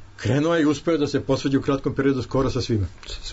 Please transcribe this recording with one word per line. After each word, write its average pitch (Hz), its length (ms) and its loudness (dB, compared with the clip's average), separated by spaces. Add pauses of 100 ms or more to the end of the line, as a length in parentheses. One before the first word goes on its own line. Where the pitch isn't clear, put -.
(160)
krenuo 151 380 2
je 165 80 2
i 143 40 4
uspeo 151 300 2
da 147 100 2
se 139 140 0
posvađa 135 380 2
u - 40 -6
kratkom 139 320 0
periodu 131 280 2
skoro 135 280 0
sa 123 100 -2
svima. 104 260 0 (460)